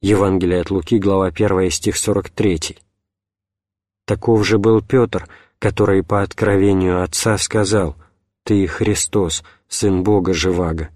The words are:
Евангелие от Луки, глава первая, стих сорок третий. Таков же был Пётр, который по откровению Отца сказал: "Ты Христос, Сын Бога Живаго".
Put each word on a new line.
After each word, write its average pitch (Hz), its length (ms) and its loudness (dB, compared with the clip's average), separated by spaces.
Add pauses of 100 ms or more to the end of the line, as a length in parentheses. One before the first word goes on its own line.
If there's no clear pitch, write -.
Евангелие 95 600 2
от 87 100 -4
Луки, 98 280 0
глава 95 320 2
первая, 92 380 0
стих - 280 -4
сорок 101 320 -2
третий. 92 480 -2 (1300)
Таков 107 400 0
же 107 120 2
был 107 240 4
Пётр, 117 460 -2 (320)
который 98 440 0
по 101 180 0
откровению 95 800 0
Отца 104 340 -2
сказал: 101 600 -2 (460)
"Ты 98 240 0
Христос, 98 760 -2 (240)
Сын 95 360 0
Бога 95 300 2
Живаго". 82 640 -2